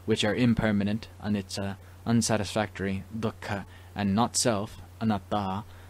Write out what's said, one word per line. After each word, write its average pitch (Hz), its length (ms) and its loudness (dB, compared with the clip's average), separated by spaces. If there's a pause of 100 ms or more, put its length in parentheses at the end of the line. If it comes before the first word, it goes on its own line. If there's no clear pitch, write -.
which 110 200 2
are 104 100 2
impermanent, 110 720 2 (160)
anicca, 98 520 -2 (280)
unsatisfactory, 104 1000 0 (140)
dukkha, 104 460 -4 (300)
and 101 200 2
not 117 220 2
self, 110 460 0 (180)
anatta, 104 640 0 (260)